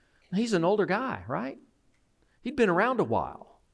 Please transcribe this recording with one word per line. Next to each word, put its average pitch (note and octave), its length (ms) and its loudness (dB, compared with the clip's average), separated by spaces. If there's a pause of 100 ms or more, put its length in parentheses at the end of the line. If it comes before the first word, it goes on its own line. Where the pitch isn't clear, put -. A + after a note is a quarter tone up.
(320)
Now, F3+ 80 0
he's A3+ 140 0
an E3+ 100 4
older G3 220 2
guy, G3 420 -4
right? F3+ 300 -6 (840)
He'd C#4 140 -8
been A#3 140 4
around G#3+ 300 2
a F#3 40 2
while. F2 560 -4 (140)